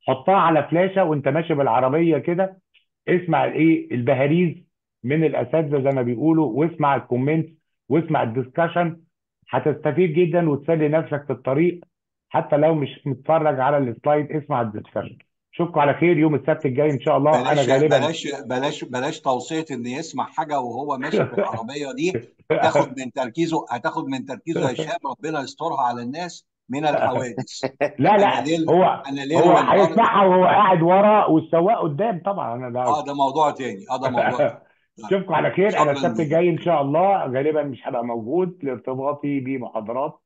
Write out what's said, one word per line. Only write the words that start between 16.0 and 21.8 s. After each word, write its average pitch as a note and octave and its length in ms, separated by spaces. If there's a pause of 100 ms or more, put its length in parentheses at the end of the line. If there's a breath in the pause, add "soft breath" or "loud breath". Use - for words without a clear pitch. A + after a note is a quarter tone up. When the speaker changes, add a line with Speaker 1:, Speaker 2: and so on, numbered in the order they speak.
Speaker 1:
يوم D3+ 180
السبت D3+ 300
الجاي C#3+ 240
ان C#3 100
شاء D3 180
الله. D3 140 (120)
Speaker 2:
بلاش، C#3 80 (180)
Speaker 1:
انا C3 80
غالبا C#3+ 200
Speaker 2:
بلاش، D#3 300 (220)
بلاش، C3+ 340
بلاش C3 380
توصية C#3+ 500
ان A#2+ 140
يسمع B2+ 400
حاجة D3+ 340
وهو B2+ 380
ماشي D#3 280
في A#2+ 80
العربية C3+ 600